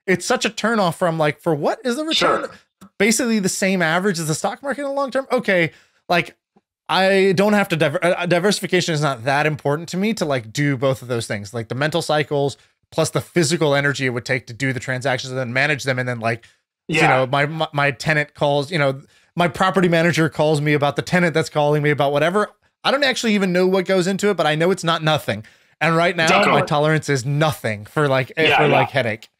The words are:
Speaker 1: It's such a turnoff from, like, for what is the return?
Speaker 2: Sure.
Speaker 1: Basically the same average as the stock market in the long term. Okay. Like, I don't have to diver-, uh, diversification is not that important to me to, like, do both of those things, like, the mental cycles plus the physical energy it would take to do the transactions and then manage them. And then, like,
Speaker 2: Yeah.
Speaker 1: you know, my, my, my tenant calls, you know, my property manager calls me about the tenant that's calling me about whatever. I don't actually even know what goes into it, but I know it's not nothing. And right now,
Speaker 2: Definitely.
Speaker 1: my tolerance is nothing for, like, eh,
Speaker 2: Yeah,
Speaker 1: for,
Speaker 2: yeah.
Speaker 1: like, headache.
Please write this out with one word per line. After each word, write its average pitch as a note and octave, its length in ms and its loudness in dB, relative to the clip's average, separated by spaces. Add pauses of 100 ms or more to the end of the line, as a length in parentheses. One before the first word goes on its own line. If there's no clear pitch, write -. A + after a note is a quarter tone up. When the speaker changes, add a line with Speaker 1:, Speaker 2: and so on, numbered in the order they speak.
Speaker 1:
It's F3+ 200 0
such B3 180 0
a A3 60 0
turnoff G#3 440 0
from, E3 240 -2
like, D3+ 220 0
for E3 140 0
what D#3+ 300 -2
is B3 120 -2
the D#4 80 -6
return? - 400 0
Speaker 2:
Sure. - 60 -14 (480)
Speaker 1:
Basically A3+ 400 2
the F#3+ 100 -2
same F#3+ 320 -2
average F3 380 0
as D#3+ 100 -6
the D#3 60 -2
stock G#3 280 -6
market C#4 200 -6
in C#4+ 60 -6
the C#4 60 -6
long C#4 160 -2
term. C4+ 200 -4
Okay. F#3 400 0 (380)
Like, F3 280 0 (520)
I F#3+ 480 4
don't G3+ 160 2
have G3+ 160 2
to E3+ 80 -2
diver-, D#3 280 0
uh, F3 220 0
diversification F3 640 0
is D3 80 -2
not C3+ 240 -2
that C#3 220 0
important D3+ 440 -2
to F3 60 -6
me G#3 180 0
to, F#3+ 100 -4
like, B2 280 -4
do C#3+ 240 0
both B2+ 240 0
of A#2+ 80 -14
those A#2 180 -4
things, G#2 280 -8
like, A#2 140 -8
the B2 60 -6
mental D3+ 280 -2
cycles C#3+ 540 -2 (340)
plus - 200 0
the D3 100 -2
physical D#3 540 0
energy C#3 300 0
it B2+ 60 0
would A#2+ 160 -6
take C3 220 -4
to B2 40 -16
do C3 200 -4
the A#2+ 80 -6
transactions C3 500 -4
and B2+ 80 -6
then B2 140 -6
manage C#3 320 -2
them. C3 140 -2
And B2+ 100 -4
then, A#2+ 120 -6
like, A#2 240 -4 (440)
Speaker 2:
Yeah. D#3+ 140 0
Speaker 1:
you D#3 60 4
know, C3 180 2
my, C#3 200 0
my, D#3+ 260 -4
my C#3+ 200 0
tenant D3+ 420 -2
calls, C#3+ 360 -2
you F3 80 -2
know, C3+ 220 0 (360)
my F3 120 2
property F#3 400 2
manager E3 400 2
calls D3+ 320 2
me D3 140 2
about C#3+ 220 0
the D3 60 -4
tenant F3 300 0
that's D#3 160 0
calling D3 340 2
me D3 80 2
about C#3+ 220 0
whatever. F3 380 0 (340)
I F3+ 60 2
don't C#4 140 0
actually A#3+ 300 0
even G3 180 0
know F#3 140 2
what F#3 200 2
goes F#3 200 2
into G3 220 0
it, G3+ 80 0
but E3 100 0
I D3+ 100 2
know E3 160 2
it's F3+ 120 -4
not E3 180 0
nothing. C3 420 -2 (360)
And E3 160 2
right F3 180 2
now, E3+ 120 0
Speaker 2:
Definitely. E3+ 340 4
Speaker 1:
my C#3 60 -2
tolerance D3+ 420 2
is C#3 160 0
nothing C3 640 -2
for, D3+ 220 0
like, C3 280 0
eh, D#3 120 2
Speaker 2:
Yeah, C#3+ 100 4
Speaker 1:
for, D3+ 80 4
Speaker 2:
yeah. C#3 60 4
Speaker 1:
like, C3 180 2
headache. A#2 380 -2 (120)